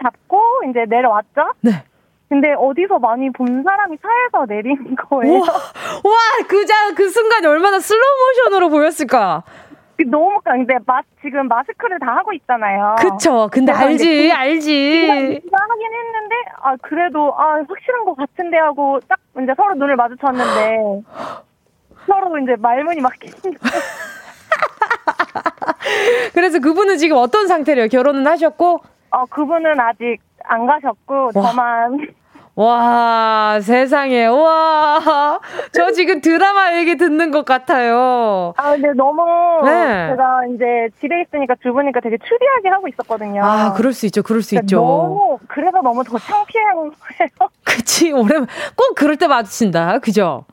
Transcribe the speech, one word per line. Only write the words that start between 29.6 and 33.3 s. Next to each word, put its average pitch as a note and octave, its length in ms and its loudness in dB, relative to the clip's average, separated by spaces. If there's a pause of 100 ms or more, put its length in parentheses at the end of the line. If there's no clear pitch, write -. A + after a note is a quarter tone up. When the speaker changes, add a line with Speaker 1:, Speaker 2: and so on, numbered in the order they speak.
Speaker 1:
아직 A#3 380 -2 (260)
안 A#3 220 -2
가셨고, C4+ 680 -2
Speaker 2:
와. G3 80 2
Speaker 1:
저만. A#3+ 560 0 (560)
Speaker 2:
와, A3+ 1080 2